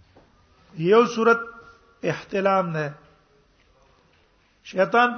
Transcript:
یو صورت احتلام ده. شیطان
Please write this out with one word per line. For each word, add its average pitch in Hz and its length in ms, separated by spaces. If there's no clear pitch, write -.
یو 185 280
صورت 226 260
احتلام 190 680
ده. 156 140
شیطان 233 560